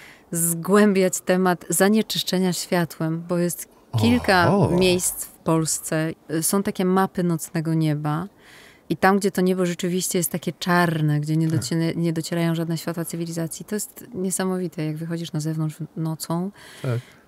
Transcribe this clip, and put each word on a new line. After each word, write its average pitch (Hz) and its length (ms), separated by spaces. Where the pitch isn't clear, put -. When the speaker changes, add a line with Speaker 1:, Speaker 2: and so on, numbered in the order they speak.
Speaker 1:
zgłębiać 180 960
temat 185 440
zanieczyszczenia 185 840
światłem, 165 760
bo 175 100
jest 175 320
kilka 208 540
Speaker 2:
Oho. 170 220
Speaker 1:
miejsc 180 480
w - 120
Polsce. 160 760
Y, 160 100
są 196 200
takie 196 220
mapy 185 380
nocnego 165 500
nieba. 156 540
I - 80
tam, 190 220
gdzie 190 120
to 190 100
niebo 185 240
rzeczywiście 175 540
jest 170 120
takie 175 220
czarne, 160 680
gdzie 156 180
nie 160 120
Speaker 2:
Tak. 160 100
Speaker 1:
docie-, 165 360
nie 170 180
docierają 165 420
żadne 165 220
światła 165 280
cywilizacji, 165 600
to 208 100
jest - 380
niesamowite, 185 720
jak 156 120
wychodzisz 165 360
na 156 60
zewnątrz 156 360
w-, 151 100
nocą 165 540
Speaker 2:
Tak. 123 180